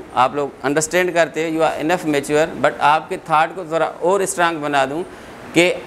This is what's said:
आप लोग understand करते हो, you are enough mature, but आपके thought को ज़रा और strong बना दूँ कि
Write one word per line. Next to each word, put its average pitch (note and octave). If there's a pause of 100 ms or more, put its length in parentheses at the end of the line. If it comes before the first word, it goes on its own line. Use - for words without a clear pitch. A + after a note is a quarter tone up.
(160)
आप C3+
लोग C#3+ (120)
understand D#3+
करते D#3+
हो, D#3+
you D#3
are -
enough D#3+
mature, D3
but D3+
आपके D#3+
thought D#3+
को F#3
ज़रा D#3
और F#3+
strong E3+
बना C#3+
दूँ D3+ (520)
कि F3